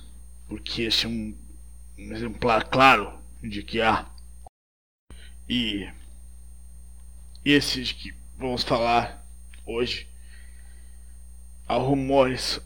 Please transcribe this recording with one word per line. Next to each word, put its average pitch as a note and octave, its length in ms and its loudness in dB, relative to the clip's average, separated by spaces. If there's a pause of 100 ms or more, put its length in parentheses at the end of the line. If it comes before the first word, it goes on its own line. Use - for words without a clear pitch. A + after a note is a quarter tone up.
(480)
porque G#2+ 340 -4
este A2 220 2
é A2 40 -2
um, A2 280 -4 (640)
um G#2 140 -10
exemplar A2 520 2
claro B2+ 560 8 (220)
de G#2 200 -6
que A2+ 180 -2
há. A2 300 4 (1400)
E A2 400 0 (1600)
esses C3+ 480 4
que - 220 -10 (240)
vamos B2 240 0
falar A#2 640 4 (400)
hoje, A2+ 420 -2 (1600)
há A2 60 2
rumores C3 920 4